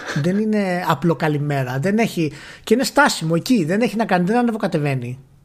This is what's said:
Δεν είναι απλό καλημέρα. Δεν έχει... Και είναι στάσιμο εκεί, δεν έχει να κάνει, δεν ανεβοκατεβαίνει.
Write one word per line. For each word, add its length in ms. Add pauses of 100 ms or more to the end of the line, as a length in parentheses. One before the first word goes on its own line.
(220)
Δεν 160
είναι 500
απλό 280
καλημέρα. 640
Δεν 180
έχει... 340 (320)
Και 100
είναι 100
στάσιμο 520
εκεί, 300
δεν 160
έχει 140
να 100
κάνει, 200
δεν 120
ανεβοκατεβαίνει. 840 (240)